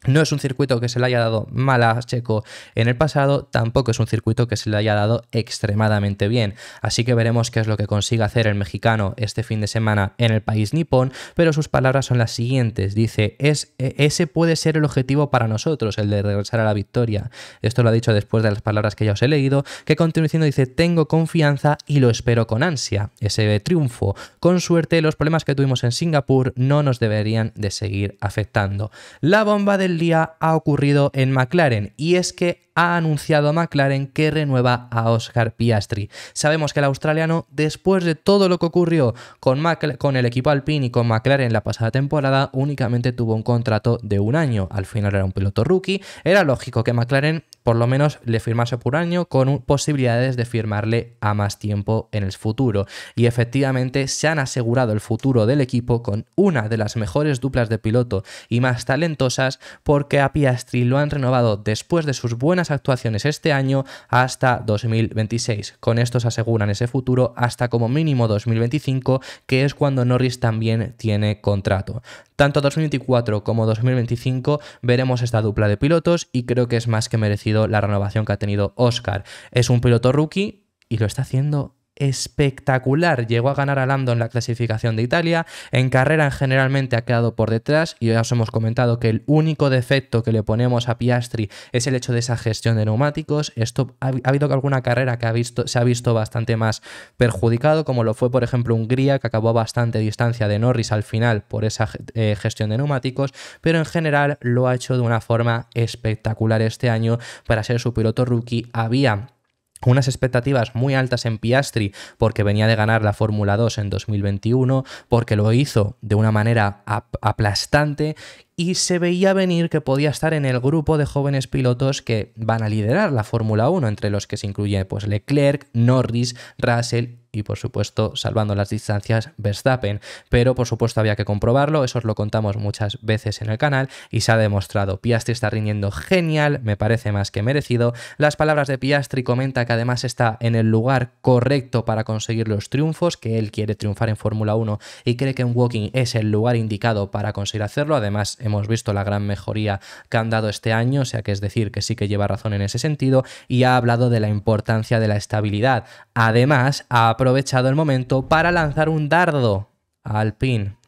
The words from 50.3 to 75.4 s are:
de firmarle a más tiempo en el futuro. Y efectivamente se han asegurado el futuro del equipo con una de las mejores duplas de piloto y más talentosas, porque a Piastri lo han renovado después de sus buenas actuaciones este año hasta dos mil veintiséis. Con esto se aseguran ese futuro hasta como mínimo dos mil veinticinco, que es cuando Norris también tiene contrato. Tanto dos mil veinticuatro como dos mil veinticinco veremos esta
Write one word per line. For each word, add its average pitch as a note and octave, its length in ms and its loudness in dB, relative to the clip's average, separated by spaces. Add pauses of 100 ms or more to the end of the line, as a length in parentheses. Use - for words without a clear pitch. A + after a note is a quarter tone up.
de A#2 80 -2
firmarle G#2+ 760 -2
a G#2 140 0
más G2+ 240 -2
tiempo G#2 520 -4
en G#2 140 -4
el F#2+ 80 -4
futuro. A2 540 -2 (280)
Y A#2 120 2
efectivamente C3 840 0
se - 200 -2
han D#3+ 100 0
asegurado A#2+ 540 0
el G#2+ 80 0
futuro A#2 440 0
del C#3 160 4
equipo B2 420 0
con G#2+ 220 -4 (100)
una D3 360 2
de A2+ 80 -2
las G#2 180 -2
mejores C#3 420 -2
duplas B2 300 -2
de A2 100 -2
piloto A2+ 460 0 (240)
y A#2+ 120 0
más B2 260 0
talentosas, C#3 720 -2 (220)
porque C#3+ 380 2
a C#3 120 2
Piastri B2+ 520 0
lo B2 120 2
han D3 140 0
renovado B2 480 2
después D3+ 480 -2
de C3+ 80 -2
sus A#2 200 -4
buenas E3 360 0
actuaciones B2 540 -2
este D3 280 0
año C3+ 320 0 (240)
hasta B2+ 560 2
dos A2 200 -2
mil A2+ 240 0
veintiséis. A2 720 -4
Con A2+ 180 0
esto B2 220 0
se A#2 80 0
aseguran A2 420 0
ese A#2+ 160 -2
futuro B2+ 500 0
hasta A#2+ 320 -2
como A#2+ 200 0
mínimo C3+ 400 2
dos G#2 180 0
mil A2+ 120 2
veinticinco, C3 640 0 (260)
que C3 180 2
es C#3 100 0
cuando C3+ 300 0
Norris B2 360 2
también A2+ 560 0
tiene G#2 440 0
contrato. G2 640 -2 (340)
Tanto C#3+ 240 2
dos C#3 160 0
mil D#3+ 80 0
veinticuatro B2 580 -2
como A2+ 240 0
dos A2 160 0
mil B2+ 120 2
veinticinco B2+ 640 -2 (200)
veremos B2 420 0
esta A#2+ 200 0